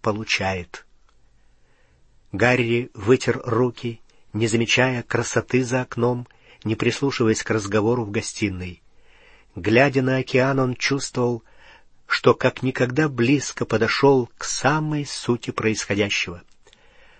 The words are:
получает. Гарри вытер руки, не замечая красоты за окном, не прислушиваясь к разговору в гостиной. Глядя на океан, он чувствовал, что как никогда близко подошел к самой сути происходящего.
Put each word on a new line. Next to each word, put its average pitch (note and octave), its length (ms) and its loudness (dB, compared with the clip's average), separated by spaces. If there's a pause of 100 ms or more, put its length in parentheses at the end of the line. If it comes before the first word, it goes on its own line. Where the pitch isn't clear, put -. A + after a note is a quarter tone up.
получает. G2 800 -4 (1500)
Гарри A#2+ 640 2
вытер A#2+ 500 2
руки, A#2 560 -2 (320)
не A2 160 0
замечая A#2 540 2
красоты A#2+ 640 0
за B2+ 180 -2
окном, B2 440 -2 (380)
не A2 100 -2
прислушиваясь A#2 680 0
к - 80 -6
разговору G#2+ 540 0
в G2+ 60 -8
гостиной. F#2 720 -6 (720)
Глядя B2+ 480 4
на C3 160 0
океан, C3 400 2
он B2+ 160 0
чувствовал, B2 680 -2 (720)
что B2 160 6
как - 300 0
никогда C3 480 -2
близко B2 560 0
подошел A#2 720 2
к - 60 -12
самой D3+ 600 -2
сути - 460 -4
происходящего. G2+ 920 -2 (760)